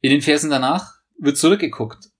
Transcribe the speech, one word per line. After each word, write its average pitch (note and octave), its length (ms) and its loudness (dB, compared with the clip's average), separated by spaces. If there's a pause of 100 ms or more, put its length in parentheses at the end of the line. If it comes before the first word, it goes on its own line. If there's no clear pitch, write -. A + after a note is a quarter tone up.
In C3+ 80 0
den C#3+ 120 2
Versen D3 280 0
danach C#3 460 -2 (220)
wird C#3+ 200 0
zurückgeguckt D#3+ 720 -2 (100)